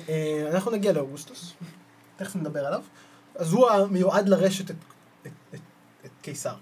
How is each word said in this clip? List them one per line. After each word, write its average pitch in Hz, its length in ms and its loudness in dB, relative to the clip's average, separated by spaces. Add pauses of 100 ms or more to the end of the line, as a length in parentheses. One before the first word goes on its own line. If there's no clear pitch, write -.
אה, 156 420 -4
אנחנו 190 200 -2
נגיע 202 220 2
לאוגוסטוס, - 600 -6 (640)
תכף - 200 -10
נדבר 147 300 -4
עליו. 175 160 -4 (540)
אז 165 180 -2
הוא 247 160 8
המיועד 196 600 4
לרשת 190 420 2
את, - 40 -10 (500)
את, - 60 -16 (240)
את, - 40 -16 (460)
את 131 40 -20 (120)
קיסר, 135 400 -8